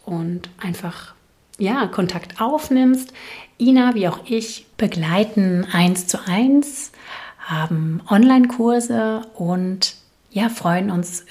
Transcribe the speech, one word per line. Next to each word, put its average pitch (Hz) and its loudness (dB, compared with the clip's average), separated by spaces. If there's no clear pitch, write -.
und 175 -6
einfach, - -10
ja, 214 -2
Kontakt 180 -6
aufnimmst. 262 2
Ina, 247 4
wie 190 0
auch 160 -4
ich, - -6
begleiten 185 0
eins 180 2
zu - -4
eins, 262 2
haben 160 -2
Online-Kurse 233 4
und, 185 -4
ja, 214 0
freuen 185 0
uns 175 -4